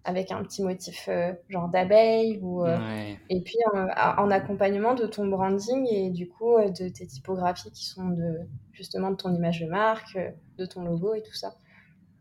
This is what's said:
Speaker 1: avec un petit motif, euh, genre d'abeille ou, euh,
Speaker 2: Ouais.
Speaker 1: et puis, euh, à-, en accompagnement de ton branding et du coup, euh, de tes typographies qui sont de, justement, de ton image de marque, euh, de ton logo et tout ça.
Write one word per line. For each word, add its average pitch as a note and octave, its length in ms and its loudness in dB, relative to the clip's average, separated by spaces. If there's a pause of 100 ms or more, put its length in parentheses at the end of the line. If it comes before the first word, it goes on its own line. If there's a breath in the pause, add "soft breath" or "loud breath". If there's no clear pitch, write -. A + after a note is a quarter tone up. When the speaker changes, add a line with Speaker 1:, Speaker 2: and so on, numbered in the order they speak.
Speaker 1:
avec F#3 240 -4
un G3 120 -4
petit - 180 -8
motif, F#3 460 -6
euh, F3+ 260 0 (160)
genre F3 180 -2
d'abeille G#3+ 760 6
ou, F3+ 200 -2
euh, E3+ 140 2
Speaker 2:
Ouais. A2 400 -4 (120)
Speaker 1:
et F#3 120 0
puis, F#3 160 -6 (160)
euh, F#3+ 160 0
à-, - 340 2
en G3+ 60 4
accompagnement G3+ 640 2
de A#3+ 140 0
ton G#3 200 -4
branding G3 600 0
et F#3+ 220 0
du F3 160 -4
coup, A#3 300 2
euh, G#3 120 6
de F3+ 200 -6
tes F3+ 180 -14
typographies F3+ 640 -4
qui - 140 -14
sont F#3 240 -6
de, E3+ 320 -2 (300)
justement, F#3+ 380 -6
de G3 60 -2
ton F#3 180 -2
image E3+ 280 0
de E3 60 -2
marque, G#3+ 480 0
euh, F3 140 -4 (300)
de F#3 80 -4
ton F#3 160 -12
logo F3 320 -2
et G#3+ 80 -6
tout G#3+ 100 -18
ça. G3 220 -10 (640 soft breath)